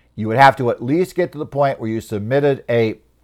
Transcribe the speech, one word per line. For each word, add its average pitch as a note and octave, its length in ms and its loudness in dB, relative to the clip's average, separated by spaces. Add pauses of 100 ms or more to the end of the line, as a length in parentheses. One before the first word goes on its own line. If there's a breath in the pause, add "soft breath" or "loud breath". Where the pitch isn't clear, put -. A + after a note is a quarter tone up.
(160)
You G#2+ 120 -6
would A2 100 -2
have C3+ 200 8
to B2 120 -2
at - 140 -4
least E3 320 -2
get F3 160 -2
to D3 80 -14
the D3+ 80 -6
point C#3 320 -2
where A#2 100 -6
you A2 100 -4
submitted B2+ 680 -2
a A#2 300 0 (240)